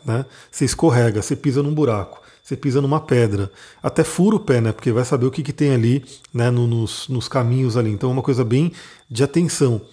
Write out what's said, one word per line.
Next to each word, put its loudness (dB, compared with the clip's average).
né? -2
Você -4
escorrega, 2
você -4
pisa -2
num -2
buraco, -2
você -10
pisa 0
numa 0
pedra, 0
até 0
fura 2
o -2
pé, 2
né? 0
Porque -4
vai 2
saber 0
o 0
que -6
que -8
tem 0
ali, 2
né, 2
no, 2
nos, -2
nos -4
caminhos 0
ali. 0
Então -2
é 0
uma -2
coisa 0
bem 0
de -2
atenção. 0